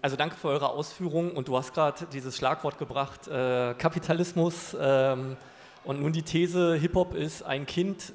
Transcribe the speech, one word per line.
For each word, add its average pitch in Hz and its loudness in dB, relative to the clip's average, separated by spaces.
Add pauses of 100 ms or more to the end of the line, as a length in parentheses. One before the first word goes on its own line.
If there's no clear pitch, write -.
also 135 0
danke 147 -2
für - -4
eure 139 2
Ausführungen. 156 -2
Und 143 -6
du 127 2
hast 131 -2
grad 156 0
dieses 131 -8
Schlagwort 139 0
gebracht, 135 -6
äh, 123 2
Kapitalismus. 170 0
Ähm, 135 2 (460)
und 143 -2
nun 151 2
die 160 0
These, 175 4
Hip-Hop 175 2
ist 156 -4
ein 139 -4
Kind, 190 -2